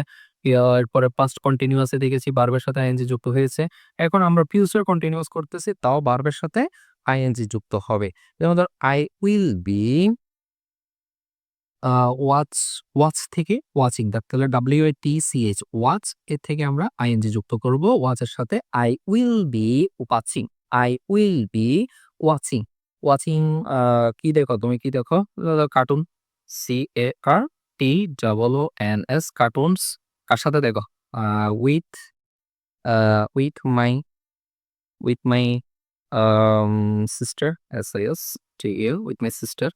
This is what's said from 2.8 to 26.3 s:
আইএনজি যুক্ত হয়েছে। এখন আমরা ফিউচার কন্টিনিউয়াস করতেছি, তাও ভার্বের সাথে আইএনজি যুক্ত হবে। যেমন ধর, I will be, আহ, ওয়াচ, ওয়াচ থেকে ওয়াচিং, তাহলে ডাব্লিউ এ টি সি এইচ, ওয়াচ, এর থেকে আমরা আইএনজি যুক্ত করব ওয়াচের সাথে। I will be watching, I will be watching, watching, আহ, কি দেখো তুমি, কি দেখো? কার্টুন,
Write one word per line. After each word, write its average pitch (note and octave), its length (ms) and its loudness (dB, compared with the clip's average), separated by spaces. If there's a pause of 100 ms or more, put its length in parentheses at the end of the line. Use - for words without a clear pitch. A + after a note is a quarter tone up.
আইএনজি B2+ 240 0
যুক্ত B2 240 -4
হয়েছে। C3+ 340 0 (360)
এখন E3 240 2
আমরা E3+ 240 4
ফিউচার G3+ 380 2
কন্টিনিউয়াস D#3+ 440 -2
করতেছি, E3+ 420 -8 (100)
তাও C3 200 0
ভার্বের C3+ 360 0
সাথে F#3+ 260 -4 (440)
আইএনজি C3 400 0
যুক্ত G#2 260 -8 (120)
হবে। G#2 240 -2 (280)
যেমন E3 200 2
ধর, F3+ 120 2 (280)
I - 20 2 (220)
will G3+ 280 2 (140)
be, G2+ 220 0 (2000)
আহ, B2 360 4
ওয়াচ, C#3+ 340 2 (420)
ওয়াচ D3+ 220 2 (140)
থেকে E3 240 -2 (200)
ওয়াচিং, B2+ 360 0
তাহলে B2+ 380 -2
ডাব্লিউ B2+ 360 2
এ D#3 160 2
টি D3 200 -2
সি - 260 -4
এইচ, G2+ 140 -2 (140)
ওয়াচ, C3 300 0 (220)
এর D3 160 -6
থেকে D3+ 220 -4
আমরা C#3+ 220 0 (120)
আইএনজি A2+ 320 0
যুক্ত G#2+ 240 -4
করব B2+ 300 0 (120)
ওয়াচের B2+ 400 -2
সাথে। B2+ 200 -4 (300)
I - 40 4 (180)
will A#3 380 2
be A2+ 240 0 (300)
watching, A#2+ 460 -4 (400)
I B2 40 0 (180)
will G3+ 300 2 (100)
be A2 200 0 (520)
watching, D3 440 0 (380)
watching, D#3 420 2 (220)
আহ, B2 500 2
কি - 160 -4
দেখো C#3+ 240 2
তুমি, A#2+ 220 -2
কি C#3 120 -6
দেখো? B2+ 260 -2 (540)
কার্টুন, C#3 300 2 (500)